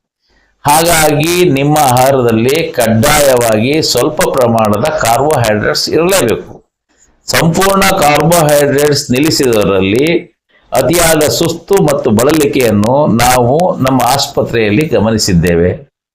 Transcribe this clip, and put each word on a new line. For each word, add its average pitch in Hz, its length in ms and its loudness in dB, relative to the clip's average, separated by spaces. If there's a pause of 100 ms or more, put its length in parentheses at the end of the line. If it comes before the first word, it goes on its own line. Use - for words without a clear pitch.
(600)
ಹಾಗಾಗಿ 160 880 2
ನಿಮ್ಮ 143 280 0
ಆಹಾರದಲ್ಲಿ 131 920 0
ಕಡ್ಡಾಯವಾಗಿ 120 1120 0
ಸ್ವಲ್ಪ 156 400 -2
ಪ್ರಮಾಣದ 113 640 0
ಕಾರ್ಬೋಹೈಡ್ರೇಟ್ಸ್ 120 1040 -2
ಇರಲೇಬೇಕು. 160 760 -2 (600)
ಸಂಪೂರ್ಣ 185 580 0
ಕಾರ್ಬೋಹೈಡ್ರೇಟ್ಸ್ 147 1300 0
ನಿಲ್ಲಿಸಿದವರಲ್ಲಿ 120 1080 0 (520)
ಅತಿಯಾದ 160 520 0
ಸುಸ್ತು 170 600 -2
ಮತ್ತು 143 260 -2
ಬಳಲಿಕೆಯನ್ನು 127 1000 0
ನಾವು 127 680 0
ನಮ್ಮ 131 240 0
ಆಸ್ಪತ್ರೆಯಲ್ಲಿ 120 840 -2
ಗಮನಿಸಿದ್ದೇವೆ. 92 1080 0 (200)